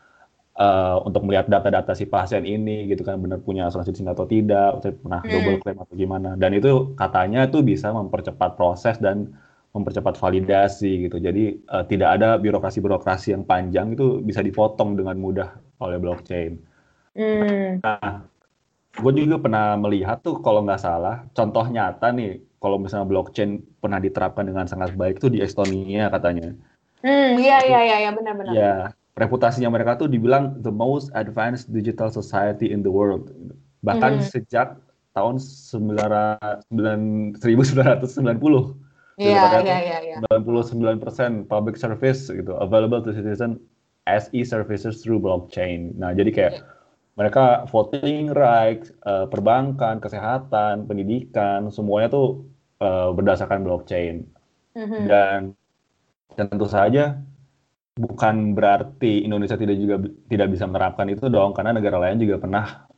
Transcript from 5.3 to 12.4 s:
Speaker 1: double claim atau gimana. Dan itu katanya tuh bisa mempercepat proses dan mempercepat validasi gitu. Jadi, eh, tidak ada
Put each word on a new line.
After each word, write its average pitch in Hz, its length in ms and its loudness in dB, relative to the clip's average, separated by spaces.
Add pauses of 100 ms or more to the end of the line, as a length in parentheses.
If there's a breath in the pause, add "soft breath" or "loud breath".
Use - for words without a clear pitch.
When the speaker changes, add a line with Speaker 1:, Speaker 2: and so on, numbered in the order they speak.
Speaker 1:
double 95 320 2
claim 98 160 -6
atau 90 160 -18
gimana. 92 400 -4
Dan 95 240 2
itu 131 400 2
katanya 104 480 2
tuh 147 160 2
bisa 107 320 2
mempercepat 92 640 -4
proses 87 400 0
dan 101 320 -2 (460 soft breath)
mempercepat 98 420 -2
validasi 95 880 2
gitu. 85 160 -6
Jadi, 101 400 0
eh, 92 240 -4
tidak 92 320 2
ada 110 220 6